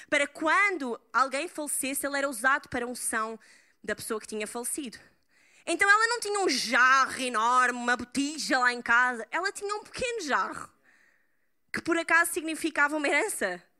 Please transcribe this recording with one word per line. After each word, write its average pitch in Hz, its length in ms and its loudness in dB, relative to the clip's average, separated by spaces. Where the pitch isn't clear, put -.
para 285 160 2
quando 311 760 0
alguém 262 340 2
falecesse, 277 580 -4
ele 277 120 -4
era 277 100 0
usado 269 400 0
para 240 180 -6
a - 20 -8
unção 226 520 -6
da 208 120 -6
pessoa - 240 -8
que - 80 -12
tinha 214 200 -8
falecido. 240 500 -8
Então 339 240 0
ela 427 200 6
não 466 120 -2
tinha 415 200 -2
um 359 100 2
jarro 254 720 4
enorme, 247 560 2
uma 240 180 0
botija 262 600 -2
lá 247 160 4
em 240 80 -6
casa, 240 480 2
ela 359 220 -2
tinha 415 240 -6
um 415 80 -8
pequeno 466 380 -6
jarro, 240 460 -2
que - 100 -6
por 339 140 0
acaso 330 380 2
significava 302 640 -2
uma 285 100 -2
herança 285 560 -2